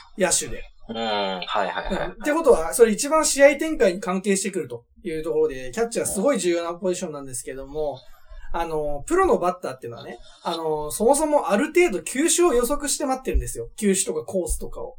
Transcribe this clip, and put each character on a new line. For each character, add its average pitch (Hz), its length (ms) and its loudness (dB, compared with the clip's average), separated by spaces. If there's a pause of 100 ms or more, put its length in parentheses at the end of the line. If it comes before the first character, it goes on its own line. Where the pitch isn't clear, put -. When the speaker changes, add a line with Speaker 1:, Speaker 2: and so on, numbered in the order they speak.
(180)
Speaker 1:
野 175 140 4
手 - 160 0
で。 - 160 -10 (240)
Speaker 2:
う 113 40 -10
ん、 113 40 -8
は 101 440 -2
い 87 60 -8
は 208 200 0
い - 20 -4
は - 360 -4
い。 - 20 -6
Speaker 1:
う - 20 -6
ん。 185 40 -10
っ - 120 -16
て 294 80 0
こ 330 100 0
と 277 80 6
は、 160 240 4
そ 233 100 10
れ 220 80 4
一 277 180 -2
番 311 140 4
試 277 200 4
合 285 140 8
展 320 200 -2
開 190 160 4
に 196 60 -8
関 185 220 -2
係 196 120 2
し 185 80 -2
て 190 80 -4
く 185 80 -6
る 143 100 -6
と 120 180 -16 (180)
い 165 80 -6
う 156 100 -6
と 165 100 -4
こ 156 80 2
ろ 156 80 4
で、 131 240 -8
キ 220 80 -2
ャ 233 40 2
ッ 226 60 -4
チ 190 100 -2
ャ - 20 -2
ー 131 40 -2
す - 140 -4
ご 269 120 4
い 214 80 0
重 180 100 0
要 170 140 0
な 170 100 -4
ポ 185 160 -2
ジ 180 80 -2
シ 185 60 -6
ョ 160 60 -6
ン - 20 -10
な 143 80 -10
ん 139 60 -12
で 131 80 -12
す - 100 -10
け 135 100 -12
ど 135 120 -12
も、 147 340 -4 (540)
あ 170 100 0
の、 156 420 -2
プ 330 100 0
ロ 381 100 4
の 277 120 4
バ 175 120 0
ッ - 100 -6
タ 147 80 -8
ー 127 60 -8
っ - 40 -20
て - 80 -14
い 117 40 -10
う - 20 -12
の 113 60 -14
は 127 80 -14
ね、 180 120 -14 (240)
あ 170 140 -4
の、 156 340 -4
そ - 140 -2
も 269 100 8
そ 302 120 0
も 294 240 2
あ 202 80 4
る 285 80 2
程 349 240 4
度 170 120 -4
球 302 280 0
種 349 180 4
を 262 60 2
予 240 100 4
測 294 240 -2
し - 80 -2
て 311 80 -4
待 262 160 -2
っ - 20 -20
て - 80 -6
る - 60 0
ん - 40 2
で - 80 -6
す - 100 -8
よ。 117 180 -8
球 208 160 4
種 190 140 2
と 185 80 -4
か 156 100 -6
コ 185 200 -2
ー - 20 -8
ス - 120 -4
と - 120 -8
か - 100 -10
を。 - 180 -12